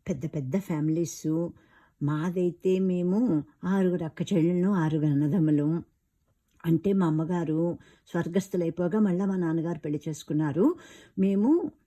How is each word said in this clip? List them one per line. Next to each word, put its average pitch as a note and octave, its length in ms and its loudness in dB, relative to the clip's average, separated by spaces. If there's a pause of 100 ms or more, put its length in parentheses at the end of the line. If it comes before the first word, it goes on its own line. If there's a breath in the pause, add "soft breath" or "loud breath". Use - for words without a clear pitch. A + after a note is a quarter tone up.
పెద్ద D3+ 160 -4
పెద్ద D3+ 340 -4
ఫ్యామిలీసు. D#3+ 960 -2 (500 soft breath)
మాదైతే F3 760 0
మేము F3+ 640 2 (220 soft breath)
ఆరుగురు F3+ 380 2
అక్క E3+ 300 -6
చెల్లెళ్ళు, F3+ 360 2
ఆరుగురు D#3 380 2
అన్నదమ్ములు. D3+ 840 2 (720)
అంటే E3 280 2
మా F#3 140 2
అమ్మగారు D#3+ 720 -2 (300 soft breath)
స్వర్గస్థులైపోగా F3 920 -2
మళ్ళా G3 260 2
మా F#3+ 100 -2
నాన్నగారు E3 440 -2
పెళ్లి D3+ 300 -6
చేసుకున్నారు. D#3 680 0 (440 loud breath)
మేము G#3 520 2 (160)